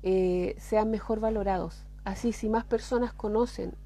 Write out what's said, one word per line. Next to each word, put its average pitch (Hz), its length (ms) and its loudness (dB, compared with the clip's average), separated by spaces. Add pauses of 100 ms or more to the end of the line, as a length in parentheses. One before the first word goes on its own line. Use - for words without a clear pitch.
eh, 185 560 2
sean 214 320 2
mejor 220 300 -2
valorados. 196 640 0 (180)
Así, 214 300 0
si 220 160 -2
más 233 160 2
personas 240 480 0
conocen 214 600 0 (120)